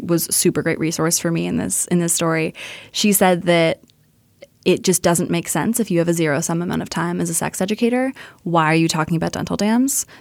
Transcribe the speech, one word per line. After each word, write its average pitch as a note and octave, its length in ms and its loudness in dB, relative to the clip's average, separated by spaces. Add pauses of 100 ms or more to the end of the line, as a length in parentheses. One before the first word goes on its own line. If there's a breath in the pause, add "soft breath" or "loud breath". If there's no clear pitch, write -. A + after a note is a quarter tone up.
was E3+ 240 0
a - 40 -6
super - 300 2
great E3 160 -2
resource D#3+ 400 -2
for E3+ 140 -2
me E3+ 160 -2
in E3 100 -2
this, F#3 300 -4
in F3 100 2
this E3+ 160 0
story. D#3+ 400 0 (380 loud breath)
She - 200 2
said F#3 320 4
that E3 360 2 (840)
it F3+ 180 2
just F#3+ 180 2
doesn't E3+ 300 2
make E3+ 160 -2
sense F3+ 320 -2
if A3 100 -2
you F3 80 2
have E3 100 2
a F3 60 2
zero-sum E3 480 0
amount E3 220 -4
of - 80 -10
time F3 280 -4
as F3 120 -2
a - 20 -6
sex D3+ 260 -4
educator. A#3+ 540 0 (300 loud breath)
Why E3 220 2
are D#3 100 4
you E3 120 4
talking D#3+ 300 0
about E3 140 -2
dental - 260 -4
dams? A#3 480 0 (160 loud breath)